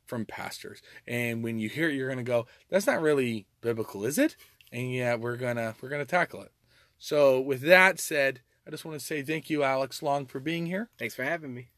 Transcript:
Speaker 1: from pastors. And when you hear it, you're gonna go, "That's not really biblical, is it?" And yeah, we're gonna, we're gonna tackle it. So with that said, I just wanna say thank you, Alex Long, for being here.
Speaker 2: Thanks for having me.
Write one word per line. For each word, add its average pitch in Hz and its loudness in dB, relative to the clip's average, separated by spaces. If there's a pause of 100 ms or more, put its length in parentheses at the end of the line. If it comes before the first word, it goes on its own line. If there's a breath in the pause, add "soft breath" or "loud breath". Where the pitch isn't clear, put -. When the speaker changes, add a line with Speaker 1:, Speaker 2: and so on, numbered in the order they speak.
Speaker 1:
from 113 -6
pastors. - -12 (240 loud breath)
And 117 -2
when 117 -4
you 110 -2
hear 160 -2
it, 147 -2
you're 131 -4
gonna 127 -6
go, 120 0 (220 soft breath)
"That's 196 2
not 247 2
really 131 2 (160)
biblical, 113 -2
is 139 0
it?" 294 2 (340 loud breath)
And 127 -6
yeah, 123 0
we're 120 -4
gonna, 117 -4
we're 131 -12
gonna 147 -4
tackle 170 -2
it. - -20 (460 soft breath)
So 139 6
with 131 -2
that 185 8
said, 139 0 (240)
I 160 -16
just 151 -12
wanna 156 -10
say 147 -6
thank 151 -6
you, 151 0
Alex 135 0
Long, 143 0
for 135 -8
being 165 -4
here. 190 -6
Speaker 2:
Thanks 117 -6
for 127 -6
having 151 -4
me. 123 -14